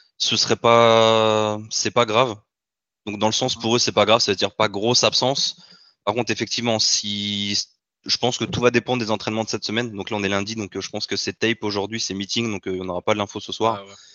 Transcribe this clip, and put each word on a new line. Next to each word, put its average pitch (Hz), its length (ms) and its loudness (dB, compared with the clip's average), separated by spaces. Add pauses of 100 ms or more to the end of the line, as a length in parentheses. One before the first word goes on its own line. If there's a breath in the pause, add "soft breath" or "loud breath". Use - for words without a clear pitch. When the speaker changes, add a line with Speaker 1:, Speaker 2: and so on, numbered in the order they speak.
(180 loud breath)
Speaker 1:
ce - 180 -2
serait 110 220 0
pas, 113 1000 6 (120)
c'est - 220 -4
pas 120 140 2
grave. 113 300 2 (720)
Donc 104 120 -6
dans 107 100 2
le 107 60 2
sens 127 220 -2
Speaker 2:
Mhm. - 60 -14
Speaker 1:
pour 113 160 2
eux, - 20 4
c'est 113 140 -2
pas 104 120 6
grave, 110 140 4
ça 104 140 0
veut - 20 0
dire 98 180 -2
pas 107 140 0
grosse 107 380 0
absence. 127 500 0 (480 loud breath)
Par 104 120 -2
contre, 117 160 -2
effectivement, 113 480 -2
si 101 800 -2 (480)
je - 120 -2
pense 120 200 0
que 113 80 -2
tout 101 160 -4
va 120 100 4
dépendre 120 300 0
des 107 100 -2
entraînements 110 320 -2
de 107 60 -8
cette 107 140 -4
semaine. 113 280 -4
Donc 98 180 -10
là, 110 100 -4
on 101 40 -2
est 98 60 0
lundi, 98 260 -2
donc, 107 200 -8
euh, 98 60 -6
je - 80 -8
pense - 180 -8
que 104 80 -4
c'est 98 180 -4
tape 113 300 -2
aujourd'hui, 101 360 -4
c'est - 140 -6
meeting, 104 380 -4
donc, 98 160 -8
euh, 92 120 -4
on 92 60 -6
n'aura 90 160 -6
pas 110 120 2
de 104 60 0
l'info 104 200 -4
ce - 120 -12
soir. 110 300 0
Speaker 2:
Ah 98 40 -16
ouais. 98 100 -20 (200 loud breath)